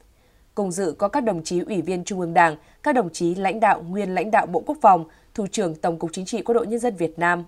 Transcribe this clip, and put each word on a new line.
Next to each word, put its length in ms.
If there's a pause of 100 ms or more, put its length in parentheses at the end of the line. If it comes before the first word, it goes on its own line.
(560)
Cùng 160
dự 260
có 100
các 160
đồng 200
chí 160
Ủy 220
viên 220
Trung 160
ương 140
Đảng, 220 (280)
các 120
đồng 140
chí 260
lãnh 240
đạo, 280
nguyên 280
lãnh 160
đạo 140
Bộ 200
Quốc 160
phòng, 240 (280)
Thủ 140
trưởng 280
Tổng 240
cục 140
Chính 120
trị 160
Quân 140
đội 120
Nhân 120
dân 160
Việt 240
Nam, 280